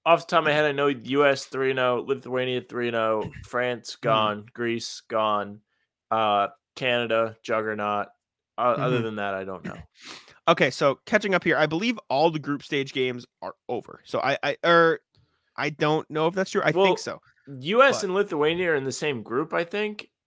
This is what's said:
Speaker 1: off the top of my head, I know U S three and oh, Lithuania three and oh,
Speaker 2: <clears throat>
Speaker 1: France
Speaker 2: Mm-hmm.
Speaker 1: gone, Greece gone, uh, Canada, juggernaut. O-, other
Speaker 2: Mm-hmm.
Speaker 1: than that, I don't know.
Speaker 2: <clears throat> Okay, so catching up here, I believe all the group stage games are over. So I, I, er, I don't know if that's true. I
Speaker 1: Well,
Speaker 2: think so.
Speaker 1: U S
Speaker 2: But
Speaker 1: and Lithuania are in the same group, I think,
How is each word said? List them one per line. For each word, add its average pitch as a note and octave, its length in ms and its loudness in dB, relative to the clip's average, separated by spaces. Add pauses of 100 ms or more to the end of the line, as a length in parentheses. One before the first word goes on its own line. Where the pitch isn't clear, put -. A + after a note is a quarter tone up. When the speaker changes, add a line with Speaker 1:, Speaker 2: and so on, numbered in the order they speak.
Speaker 1:
off E3 220 4
the - 40 -6
top E3+ 80 6
of D#3 60 0
my D3 80 4
head, D3+ 120 4
I D3 60 2
know C#3+ 160 2
U C3 380 2
S C#3 200 2
three C3 260 -2
and C3 80 -2
oh, B2 280 2
Lithuania B2+ 540 -2
three A#2+ 260 -4
and A#2 100 -2
oh, A2 400 0
Speaker 2:
<clears throat> - 80 -18
Speaker 1:
France B2 500 -4
Speaker 2:
Mm-hmm. - 80 -18
Speaker 1:
gone, G#2+ 500 0
Greece A#2 540 -6
gone, G#2 540 -2 (500)
uh, G#2 360 2 (280)
Canada, A2+ 680 0
juggernaut. G#2 640 -2 (500)
O-, A2+ 60 -2
other B2 340 2
Speaker 2:
Mm-hmm. A2+ 60 0
Speaker 1:
than A2 140 -6
that, G2+ 160 -4
I F#2+ 100 -6
don't F#2+ 220 -10
know. - 120 -10
Speaker 2:
<clears throat> - 100 -20 (580)
Okay, D#3+ 260 2
so C#3 340 2
catching G3+ 280 0
up F3 120 0
here, D3+ 100 2
I D3+ 120 2
believe G#3 300 -2 (120)
all D3 200 4
the D#3 80 -2
group C#3+ 260 -6
stage C3+ 280 -4
games B2+ 340 -4 (160)
are - 140 -12 (140)
over. - 340 -8
So - 160 -4
I, C#3 240 0
I, C#3+ 220 -2
er, E3 340 6 (560)
I C#3 140 -4
don't D3+ 420 0
know D#3 160 0
if F3 80 0
that's F#3+ 160 -2
true. G3 140 0
I D3+ 80 4
Speaker 1:
Well, F#3+ 140 4
Speaker 2:
think F3+ 120 2
so. E2 220 -10 (260)
Speaker 1:
U C#3+ 340 0
S A#3 200 6
Speaker 2:
But - 20 -2
Speaker 1:
and F#3 100 -2
Lithuania F3 580 0
are D#3 40 2
in C3+ 80 -2
the C3+ 80 -4
same C3 320 -4
group, D3+ 300 -4
I E3+ 100 0
think, G#3 460 -6 (180)